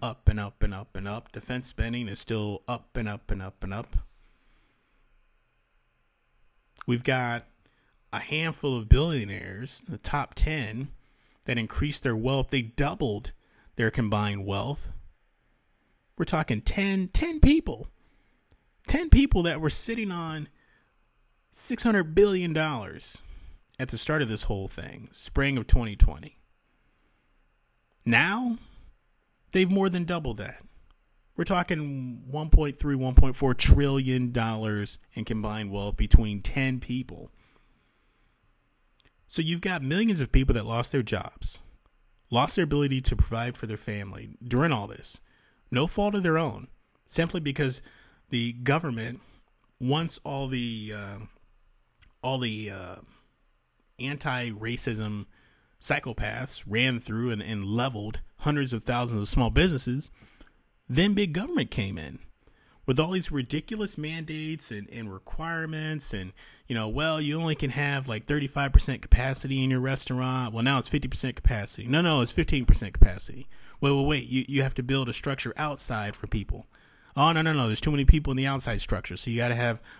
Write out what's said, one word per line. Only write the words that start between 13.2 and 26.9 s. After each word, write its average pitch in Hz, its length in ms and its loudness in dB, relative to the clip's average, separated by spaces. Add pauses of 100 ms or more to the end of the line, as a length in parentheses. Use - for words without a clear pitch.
their 113 120 2
combined 104 560 -2
wealth. 101 440 -4 (1300)
We're 165 80 -2
talking 156 360 0
ten, 190 460 0
ten 320 320 -2
people. - 480 4 (960)
Ten 320 240 2
people 254 340 8
that 165 180 -2
were 156 100 0
sitting 226 400 -4
on 160 380 -10 (1040)
six - 320 -6
hundred 190 300 2
billion 185 400 4
dollars 127 680 -4 (600)
at 127 100 -6
the 117 80 -6
start 156 240 -2
of 120 80 0
this 107 140 -4
whole 98 240 -2
thing, - 440 -16
spring 139 460 -2
of 107 80 -4
twenty 113 300 6
twenty. - 420 4 (1700)